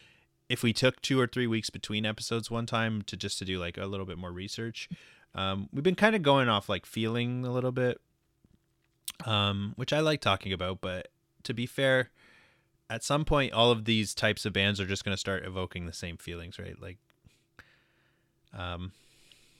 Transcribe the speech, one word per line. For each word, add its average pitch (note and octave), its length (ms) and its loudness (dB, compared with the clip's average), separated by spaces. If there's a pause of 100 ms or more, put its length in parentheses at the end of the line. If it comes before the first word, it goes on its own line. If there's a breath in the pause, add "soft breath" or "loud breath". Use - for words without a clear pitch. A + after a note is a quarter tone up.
(480)
if B2 140 -4
we A#2 100 4
took B2+ 300 2
two C3+ 160 2
or B2 80 4
three B2 220 0
weeks A2+ 220 -2
between G#2+ 360 -4
episodes A2 460 -4
one A#2 140 -2
time A2+ 360 0
to - 140 -10
just G2 240 -6
to G2+ 40 -8
do, F#2 140 -2
like, F2 180 -6
a F#2+ 100 -6
little G2 200 -6
bit F2+ 100 -8
more F2+ 140 -8
research. G2 580 -8 (460 loud breath)
Um, F#2+ 380 -2
we've C#3+ 100 -2
been F3+ 140 4
kinda A3 240 4
going C#3 280 6
off, G#2 200 2
like, F#2+ 180 -2
feeling A#2+ 580 -2
a B2 80 -4
little B2+ 200 0
bit, B2+ 280 0 (1300)
um, G2+ 480 0
which B2+ 180 -6
I D3 80 4
like D#3 200 2
talking G2 320 0
about, F2+ 280 -4
but F#2 280 -6 (360)
to - 100 -4
be A#2+ 120 -4
fair, C3 440 2 (800)
at A2+ 140 -6
some D3 220 2
point, C#3+ 280 2
all A#2 200 8
of A2 140 0
these A2 280 4
types G#2+ 320 2
of G2+ 60 -2
bands G2 280 4
are F#2+ 60 -2
just G2 180 -2
gonna G2 120 0
start F#2+ 280 -4
evoking F2+ 420 -6
the E2 60 -8
same E2+ 240 -10
feelings, F2 440 -12
right? F2+ 200 -12
Like, F2+ 180 -14 (1500)
um, F2+ 400 -8 (680)